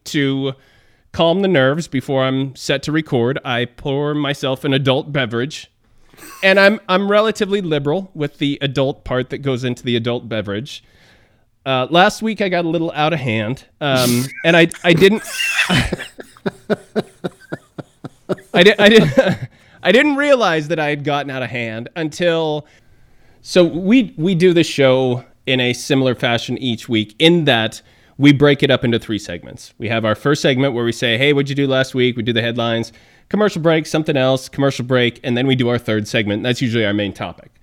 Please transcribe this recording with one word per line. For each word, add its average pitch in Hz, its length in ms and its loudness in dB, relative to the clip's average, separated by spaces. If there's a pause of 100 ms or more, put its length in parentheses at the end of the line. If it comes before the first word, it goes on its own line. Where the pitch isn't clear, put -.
to 135 480 -4 (580)
calm 170 320 0
the 196 40 2
nerves 147 400 2
before 135 360 -2
I'm 131 320 -4
set 139 280 -4
to 147 80 -6
record, 147 540 0
I 123 200 -2
pour 147 500 -6
myself 139 480 -4
an 139 100 0
adult 135 380 0
beverage. 127 580 -4 (720)
And 190 180 4
I'm, 202 200 4 (100)
I'm 196 220 0
relatively 208 500 0
liberal 156 540 -4
with 147 240 -8
the 143 220 -2
adult 139 420 -2
part 127 260 -4
that 139 100 -10
goes 135 240 -4
into 123 200 -6
the 123 120 -2
adult 120 320 -4
beverage. 104 560 -8 (800)
Uh, 131 280 -2
last 190 320 2
week 220 180 -4
I 202 80 -2
got 175 160 -2
a 160 40 -4
little 165 240 -2
out 151 200 -2
of 156 60 -4
hand, 113 460 -4 (160)
um, 127 420 0 (100)
<laughs> - 120 -8
and 170 120 4
I, 170 100 6 (160)
I 175 100 4
didn't, 196 280 4 (480)
<laughs> - 0 - (2750)
I 180 100 6
di-, 208 140 6
I 202 120 6
didn't, 196 600 4 (140)
<laughs> - 200 -20
I 180 80 2
didn't 285 240 4
realize 226 520 2
that 160 120 -4
I 151 100 0
had 147 140 -4
gotten 143 280 -2
out 131 120 -6
of 120 60 -6
hand 117 460 -8
until, 160 720 -2 (760)
so - 220 4
we, 185 540 2
we 175 180 0
do 175 180 4
the 165 100 4
show 131 600 2 (220)
in 127 140 0
a 123 140 0
similar 131 420 0
fashion 117 420 -4
each 120 320 -6
week, 110 300 -2
in 165 260 6
that 117 360 0 (360)
we 143 160 6
break 143 280 4
it 143 80 2
up 127 140 2
into 117 160 0
three 107 200 -6
segments. - 580 -16
We 110 120 -8
have 113 160 -2
our 107 100 2
first - 260 0
segment 139 320 2
where 117 120 -4
we 117 60 0
say, 117 260 -2
"Hey, 143 160 2
what'd 139 160 0
you 139 60 -4
do 139 120 0
last 131 280 -2
week?" 123 220 0
We 120 60 -6
do 117 100 -2
the 113 80 0
headlines, 117 500 -4 (380)
commercial 196 320 0
break, 160 240 2
something 156 320 -2
else, 131 320 0
commercial 139 360 -2
break, 123 380 0
and 127 140 -4
then 127 100 0
we 135 80 4
do 123 140 0
our 120 80 0
third 110 300 -2
segment. 107 360 -2
That's 123 180 -2
usually 117 240 0
our 101 80 -2
main 101 200 -2
topic. - 380 -14 (100)